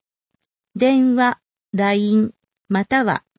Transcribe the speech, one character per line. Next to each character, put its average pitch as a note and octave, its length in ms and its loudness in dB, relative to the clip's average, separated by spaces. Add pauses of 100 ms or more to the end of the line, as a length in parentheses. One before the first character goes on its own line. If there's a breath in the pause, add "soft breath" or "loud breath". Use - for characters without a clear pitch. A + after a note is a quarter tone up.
(760)
電 B3+ 400 2
話、 B3 240 -2 (320)
ラ G3+ 220 -2
イ G#3 220 0
ン、 A3 180 0 (340)
ま G3 160 -2
た C4+ 200 -2
は G3 200 -2 (160)